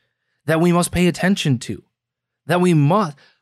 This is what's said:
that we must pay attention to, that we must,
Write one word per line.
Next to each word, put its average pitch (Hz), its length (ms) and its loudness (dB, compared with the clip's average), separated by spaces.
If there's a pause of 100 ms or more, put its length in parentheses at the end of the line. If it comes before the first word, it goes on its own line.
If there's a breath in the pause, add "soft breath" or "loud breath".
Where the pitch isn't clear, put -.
(440)
that 160 160 -2
we 175 120 2
must 175 200 -2
pay 175 140 0
attention 175 540 0
to, - 240 -12 (640)
that 170 140 0
we 180 140 2
must, 156 420 0 (260 soft breath)